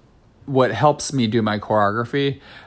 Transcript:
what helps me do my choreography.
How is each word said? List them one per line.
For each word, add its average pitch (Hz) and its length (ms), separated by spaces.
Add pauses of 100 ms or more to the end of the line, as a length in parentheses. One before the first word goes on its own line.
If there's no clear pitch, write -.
(460)
what 127 260
helps 147 400
me 127 160
do 113 140
my 107 180
choreography. 117 800 (280)